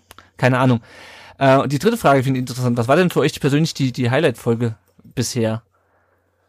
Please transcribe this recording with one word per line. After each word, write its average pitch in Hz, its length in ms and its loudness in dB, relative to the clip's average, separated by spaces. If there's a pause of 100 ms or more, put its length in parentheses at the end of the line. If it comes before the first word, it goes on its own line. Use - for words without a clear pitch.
(380)
keine 127 200 2
Ahnung. 127 220 2 (580)
Äh, 135 200 4
und 131 120 -2
die 143 80 -4
dritte 226 200 0
Frage 139 260 2
finde 131 160 -2
ich - 20 -6
interessant, 123 340 -4
was 120 120 -2
war 139 80 4
denn 180 140 2
für 151 100 0
euch 147 200 -2
persönlich 147 340 0
die, 131 180 -2
die 120 180 -2
Highlight-Folge 120 640 -2 (300)
bisher? 113 580 -4 (880)